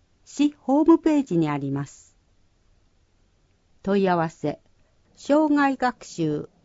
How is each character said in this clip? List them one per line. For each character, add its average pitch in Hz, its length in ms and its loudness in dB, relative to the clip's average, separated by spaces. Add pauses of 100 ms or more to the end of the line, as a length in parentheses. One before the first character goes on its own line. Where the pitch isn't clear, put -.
(280)
市 294 300 -2
ホ 285 240 0
ー - 20 2
ム 320 140 6
ペ 302 220 0
ー - 40 0
ジ 170 140 -2
に 160 100 2
あ 147 80 -2
り 139 140 -6
ま 139 160 -6
す。 - 300 -20 (1700)
問 196 180 0
い 190 60 0
合 180 80 0
わ 165 120 -2
せ、 - 320 -8 (540)
障 294 400 0
害 277 220 0
学 247 280 -6
習 156 440 -6 (160)